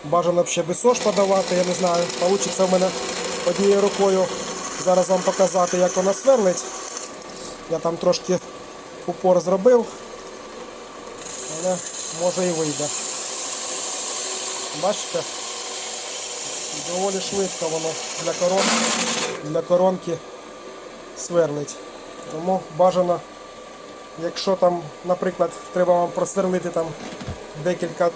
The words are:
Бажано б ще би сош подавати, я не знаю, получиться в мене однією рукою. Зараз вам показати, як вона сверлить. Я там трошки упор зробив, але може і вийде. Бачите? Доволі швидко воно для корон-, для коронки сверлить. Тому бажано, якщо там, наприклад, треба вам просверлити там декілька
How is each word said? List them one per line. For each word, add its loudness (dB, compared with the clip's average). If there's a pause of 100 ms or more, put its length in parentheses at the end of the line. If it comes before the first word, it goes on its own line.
Бажано 2
б 0
ще 0
би -2
сош 4
подавати, 2
я 4
не 0
знаю, 2 (160)
получиться 4
в 2
мене 4 (580)
однією 4
рукою. 4 (580)
Зараз 4
вам 4
показати, 4
як 4
вона 4
сверлить. 4 (1080)
Я -2
там -2
трошки 2 (640)
упор 4
зробив, 6 (1700)
але 2 (460)
може 2
і 2
вийде. 0 (2000)
Бачите? 0 (1700)
Доволі 0
швидко -2
воно 0 (340)
для 0
корон-, 2 (720)
для -2
коронки 2 (1000)
сверлить. 0 (560)
Тому -2 (180)
бажано, 4 (1040)
якщо -2
там, 2 (240)
наприклад, 0 (240)
треба 4
вам 4
просверлити 0
там -2 (760)
декілька 0